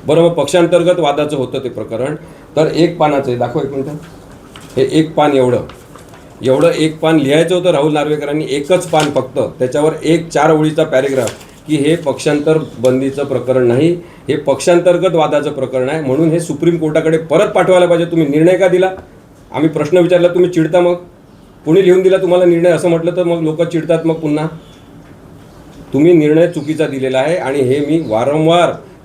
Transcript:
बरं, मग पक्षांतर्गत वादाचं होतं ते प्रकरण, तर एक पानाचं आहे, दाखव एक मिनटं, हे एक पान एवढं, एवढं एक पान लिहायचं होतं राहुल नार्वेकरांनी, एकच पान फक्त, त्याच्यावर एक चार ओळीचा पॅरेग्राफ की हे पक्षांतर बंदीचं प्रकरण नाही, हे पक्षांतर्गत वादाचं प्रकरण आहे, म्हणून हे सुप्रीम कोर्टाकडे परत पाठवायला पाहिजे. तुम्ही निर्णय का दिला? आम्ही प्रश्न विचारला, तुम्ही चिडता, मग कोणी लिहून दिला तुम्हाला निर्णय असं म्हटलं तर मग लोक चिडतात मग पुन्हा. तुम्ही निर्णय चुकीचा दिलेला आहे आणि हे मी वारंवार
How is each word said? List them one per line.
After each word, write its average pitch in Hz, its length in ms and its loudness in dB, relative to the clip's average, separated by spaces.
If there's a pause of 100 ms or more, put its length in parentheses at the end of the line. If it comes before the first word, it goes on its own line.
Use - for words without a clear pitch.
बरं, 156 160 2
मग 165 100 4
पक्षांतर्गत 175 680 2
वादाचं 147 360 -2
होतं 131 280 -6
ते 123 40 -6
प्रकरण, 113 460 -6 (420)
तर 151 100 2
एक 165 320 0
पानाचं 143 320 0
आहे, 120 80 -4
दाखव 123 220 -2
एक 131 100 -6
मिनटं, 139 200 -8 (880)
हे 131 160 0
एक 156 220 0
पान 147 180 2
एवढं, 123 280 2 (800)
एवढं 143 280 2
एक 156 300 -2
पान 160 160 2
लिहायचं 156 380 2
होतं 180 160 0
राहुल 151 220 0
नार्वेकरांनी, 147 560 -2
एकच 147 380 -2
पान 151 240 0
फक्त, - 280 -4 (200)
त्याच्यावर 147 340 0 (120)
एक 160 240 0
चार 156 240 2
ओळीचा 156 320 0
पॅरेग्राफ 131 480 -2 (360)
की 151 80 0
हे 151 200 0
पक्षांतर 147 600 -2 (200)
बंदीचं 131 460 0
प्रकरण 127 420 0
नाही, 139 260 2 (360)
हे 143 80 -2
पक्षांतर्गत 170 800 2
वादाचं 147 360 0
प्रकरण 127 380 -4
आहे, 160 120 -4
म्हणून 147 280 0
हे 165 120 0
सुप्रीम 165 360 -2
कोर्टाकडे 156 420 0
परत 165 300 0
पाठवायला 180 380 2
पाहिजे. 170 180 2
तुम्ही 165 220 0
निर्णय 160 300 2
का 185 120 2
दिला? 180 220 2 (640)
आम्ही 151 160 0
प्रश्न 151 300 0
विचारला, 175 300 4
तुम्ही 175 220 2
चिडता, 165 300 0
मग 175 140 2 (720)
कोणी 175 180 4
लिहून 185 180 4
दिला 185 140 4
तुम्हाला 180 280 2
निर्णय 170 260 4
असं 165 180 0
म्हटलं 165 280 0
तर 180 80 0
मग 170 180 -2
लोक 156 200 -2
चिडतात 160 440 -2
मग 160 80 0
पुन्हा. 151 320 -4 (1500)
तुम्ही 151 200 4
निर्णय 156 340 4
चुकीचा 156 400 -4
दिलेला 131 320 -4
आहे 156 180 0
आणि 139 220 -4
हे 135 220 0
मी 156 260 -2
वारंवार 156 640 2 (340)